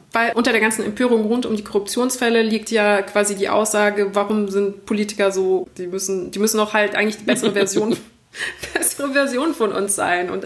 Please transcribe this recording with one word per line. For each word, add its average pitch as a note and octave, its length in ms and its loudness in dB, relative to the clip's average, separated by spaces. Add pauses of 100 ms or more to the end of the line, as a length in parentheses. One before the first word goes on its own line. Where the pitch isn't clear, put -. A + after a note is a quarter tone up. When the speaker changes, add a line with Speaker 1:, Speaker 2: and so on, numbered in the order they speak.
(120)
Speaker 1:
Weil A#3 220 0
unter A#3+ 180 2
der A3+ 80 2
ganzen A3 240 0
Empörung A3 420 2
rund A#3+ 200 0
um A3+ 100 -2
die G#3 80 -6
Korruptionsfälle A#3 800 0
liegt A3 280 0
ja G#3 320 2
quasi G3+ 340 0
die G3 140 -2
Aussage, G#3 640 2
warum G#3 340 2
sind G3 380 -2
Politiker G#3 440 0
so, F#3 460 0
die F3+ 100 -8
müssen, F#3+ 440 -4
die - 80 -8
müssen G#3+ 180 2
doch G#3+ 160 0
halt G#3 240 2
eigentlich G#3 220 0
die - 60 -18
bessere A3+ 280 2
Version, G#3 440 0 (380)
Speaker 2:
<laughs> - 400 -10
Speaker 1:
bessere - 380 -2
Version C#4 420 0
von G#3+ 180 0
uns G3+ 220 -2
sein F3+ 360 0
und F#3+ 160 -6